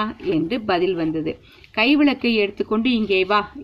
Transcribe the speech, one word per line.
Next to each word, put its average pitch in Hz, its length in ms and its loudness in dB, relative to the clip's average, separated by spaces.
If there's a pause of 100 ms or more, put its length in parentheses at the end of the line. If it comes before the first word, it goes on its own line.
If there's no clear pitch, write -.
(240)
என்று 165 360 -2
பதில் 185 340 0
வந்தது. 160 380 -4 (420)
"கைவிளக்கை 254 600 2
எடுத்துக்கொண்டு 214 580 0
இங்கே 196 320 0
வா" 208 160 0 (220)